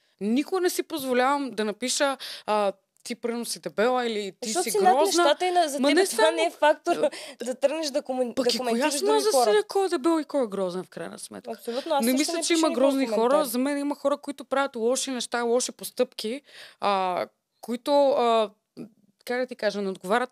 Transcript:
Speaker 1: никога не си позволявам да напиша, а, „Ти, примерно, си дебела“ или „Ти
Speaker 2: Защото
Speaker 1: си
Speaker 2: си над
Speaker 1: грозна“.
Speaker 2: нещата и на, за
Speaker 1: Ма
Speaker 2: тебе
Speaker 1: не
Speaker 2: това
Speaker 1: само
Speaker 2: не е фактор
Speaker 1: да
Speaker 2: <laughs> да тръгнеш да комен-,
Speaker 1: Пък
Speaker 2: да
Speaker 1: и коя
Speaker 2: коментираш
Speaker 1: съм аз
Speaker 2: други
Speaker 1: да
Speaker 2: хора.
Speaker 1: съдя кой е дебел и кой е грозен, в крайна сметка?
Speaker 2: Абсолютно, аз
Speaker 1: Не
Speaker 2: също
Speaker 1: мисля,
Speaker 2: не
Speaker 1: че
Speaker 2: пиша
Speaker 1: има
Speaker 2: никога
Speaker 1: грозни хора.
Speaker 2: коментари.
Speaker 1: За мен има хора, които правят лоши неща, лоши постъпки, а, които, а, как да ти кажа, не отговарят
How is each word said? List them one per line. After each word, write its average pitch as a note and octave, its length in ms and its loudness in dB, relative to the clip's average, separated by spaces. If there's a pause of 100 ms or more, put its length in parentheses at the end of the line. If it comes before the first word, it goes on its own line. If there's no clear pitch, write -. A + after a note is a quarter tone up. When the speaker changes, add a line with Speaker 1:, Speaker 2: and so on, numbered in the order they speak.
(220)
Speaker 1:
никога C#4+ 400 0
не F4 80 2
си F4 140 -4
позволявам C4+ 680 0
да G#3+ 140 -4
напиша, B3+ 520 -2 (280)
а, G#3 280 2 (300)
„Ти, A#3+ 120 -8
примерно, A#3 300 -6
си - 140 -8
дебела“ A#3+ 460 0
или G#3 260 -4 (100)
„Ти A#3 80 -6
Speaker 2:
Защото E4+ 140 0
Speaker 1:
си A4 80 -4
Speaker 2:
си G#4 60 0
над F#4+ 200 6
Speaker 1:
грозна“. E4+ 260 4
Speaker 2:
нещата D4+ 240 4
и F#4 40 0
на, F4 160 4
за C#4 120 -4
Speaker 1:
Ма B3+ 80 2
Speaker 2:
тебе D4 140 4
Speaker 1:
не G4 60 2
Speaker 2:
това - 160 2
Speaker 1:
само D#4+ 120 4
Speaker 2:
не D#4+ 100 0
е E4+ 40 0
фактор D#4 460 2
Speaker 1:
да D4+ 140 0 (160)
Speaker 2:
<laughs> B3+ 200 -12
да B3 100 -4
тръгнеш D4+ 320 -2
да C#4+ 140 -2
комен-, B3+ 340 -4
Speaker 1:
Пък C4+ 100 0
Speaker 2:
да A#3+ 40 2
Speaker 1:
и A#3 80 -2
коя - 20 -
Speaker 2:
коментираш B3+ 340 0
Speaker 1:
съм F#4 160 0
аз G#4+ 140 2
Speaker 2:
други - 0 -
Speaker 1:
да G#4+ 80 2
Speaker 2:
хора. B3+ 200 4
Speaker 1:
съдя G#4 160 4
кой G4 180 0
е F4 40 -2
дебел D#4+ 320 0
и - 40 -6
кой C#4 180 -2
е A3 40 -2
грозен, F#3 360 -4
в - 60 -16
крайна F#3 300 -12
сметка? A3 320 -14
Speaker 2:
Абсолютно, C#4 440 -4
аз A3+ 100 2
Speaker 1:
Не B3+ 60 4
Speaker 2:
също C4 80 2
Speaker 1:
мисля, D#4 140 -2
Speaker 2:
не E4 100 -4
Speaker 1:
че F4 100 0
Speaker 2:
пиша E4 60 2
Speaker 1:
има D#4+ 100 4
Speaker 2:
никога E4 160 2
Speaker 1:
грозни C4+ 220 2
хора. A3 220 0
Speaker 2:
коментари. C#4+ 200 2
Speaker 1:
За A3+ 100 -4
мен C#4+ 180 -2
има C#4+ 180 -4
хора, C#4 220 -2
които C#4+ 280 -12
правят C4+ 300 -2
лоши B3+ 360 -2
неща, A#3+ 300 -4
лоши A#3+ 300 0
постъпки, B3 680 -6 (380)
а, F#3 480 0 (340)
които, C#4 480 2
а, A3+ 420 2 (720)
как B3 140 -4
да B3+ 80 -2
ти A#3+ 80 -14
кажа, G#3 260 -2
не F#3+ 80 -2
отговарят G#3+ 420 -2